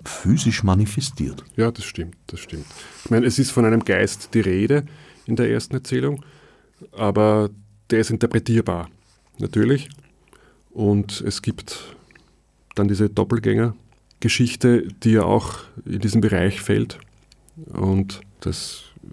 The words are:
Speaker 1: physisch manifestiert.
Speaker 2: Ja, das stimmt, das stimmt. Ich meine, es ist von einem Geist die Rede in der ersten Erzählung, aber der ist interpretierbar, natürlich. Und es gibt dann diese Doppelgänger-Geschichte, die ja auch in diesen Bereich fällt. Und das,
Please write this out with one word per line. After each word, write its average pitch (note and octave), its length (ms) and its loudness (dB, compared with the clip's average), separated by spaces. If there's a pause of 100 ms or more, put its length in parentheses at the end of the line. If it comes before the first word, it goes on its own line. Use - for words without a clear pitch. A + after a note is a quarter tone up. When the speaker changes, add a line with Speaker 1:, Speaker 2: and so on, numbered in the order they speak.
Speaker 1:
physisch - 600 0
manifestiert. F#2+ 800 -2 (120)
Speaker 2:
Ja, A#2 140 0
das - 140 -10
stimmt, F2 320 -10 (120)
das - 120 -14
stimmt. D2+ 240 -12 (400)
Ich - 60 -14
meine, A#2+ 160 4
es A#2+ 120 2
ist C3+ 120 2
von A#2 160 4
einem A2+ 180 4
Geist G2 480 0
die A2+ 80 4
Rede G#2 460 2 (400)
in A2+ 100 -2
der A#2 140 2
ersten A#2 240 -4
Erzählung, C3+ 500 -4 (680)
aber G#2 580 2 (400)
der A2 100 4
ist A2 100 -2
interpretierbar, A2 800 0 (500)
natürlich. A2+ 500 0 (840)
Und G2+ 520 0
es - 200 -6
gibt - 540 -10 (800)
dann G2+ 140 0
diese G2+ 200 2
Doppelgänger-Geschichte, A2+ 1800 0 (140)
die A2+ 100 4
ja G#2+ 100 6
auch G2+ 360 0 (260)
in - 160 -6
diesen G#2+ 200 2
Bereich G2 400 2
fällt. G#2+ 380 -2 (680)
Und F#2+ 540 -2 (200)
das, - 440 -8 (280)